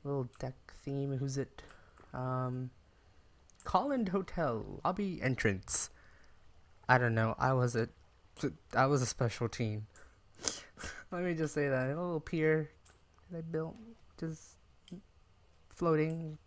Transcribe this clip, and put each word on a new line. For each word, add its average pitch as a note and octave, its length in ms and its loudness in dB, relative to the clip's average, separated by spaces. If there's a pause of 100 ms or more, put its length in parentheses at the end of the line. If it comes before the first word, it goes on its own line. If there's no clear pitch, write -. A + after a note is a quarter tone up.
Little C#3 340 -2
deck B2+ 180 -6 (280)
theme, C#3 340 -2
who's C3+ 200 -2
it? - 260 -6 (500)
Um, B2+ 560 -2 (920)
Colland A#3 460 2
Hotel, C3 760 0
lobby F#3 380 -2
entrance. - 680 0 (1000)
I B2+ 80 8
don't A#2+ 180 4
know, A2 240 2
I C3 140 4
was B2 220 2
a, A#2+ 120 2 (880)
I C3 120 6
was C#3+ 140 4
a B2 40 4
special A#2 420 0
teen. G#2+ 440 -2
<laughs> - 1200 -8
Let F3+ 120 -2
me F3 100 0
just D#3 200 -2
say C#3+ 160 2
that. C3 180 2
A - 20 0
little E3 300 -2
pier D#3 500 2 (600)
that E3+ 60 -8
I E3 40 -6
built, D#3+ 340 -6 (440)
just - 380 -8 (1120)
floating. D#3+ 760 0